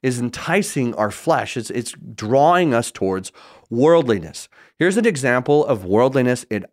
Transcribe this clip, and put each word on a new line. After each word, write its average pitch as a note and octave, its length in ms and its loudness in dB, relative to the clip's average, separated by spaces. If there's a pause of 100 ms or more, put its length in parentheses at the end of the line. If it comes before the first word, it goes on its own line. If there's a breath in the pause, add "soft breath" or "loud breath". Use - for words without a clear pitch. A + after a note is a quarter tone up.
is B2 160 -2
enticing B2 760 -4
our G#2 160 0
flesh. C3 460 -4
It's, A2+ 140 -8
it's A#2 220 -8 (200)
drawing C#3+ 600 2
us A#2 180 0
towards F#2+ 400 -4 (380 loud breath)
worldliness. A#2+ 800 2 (280 soft breath)
Here's F#3 200 2
an A#3 80 2
example C#3 600 2
of G2+ 200 -2
worldliness B2 640 2
in G#2 240 -6